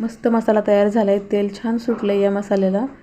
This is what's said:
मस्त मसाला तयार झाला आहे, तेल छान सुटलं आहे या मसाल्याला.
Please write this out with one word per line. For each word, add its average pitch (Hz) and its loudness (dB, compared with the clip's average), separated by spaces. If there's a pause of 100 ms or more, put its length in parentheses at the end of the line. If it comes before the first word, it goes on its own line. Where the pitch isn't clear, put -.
मस्त 226 -4
मसाला 226 2
तयार 202 4
झाला 208 0
आहे, 202 2 (120)
तेल 202 -2
छान 233 -4
सुटलं 220 -2
आहे 202 2
या 202 2
मसाल्याला. 196 0 (160)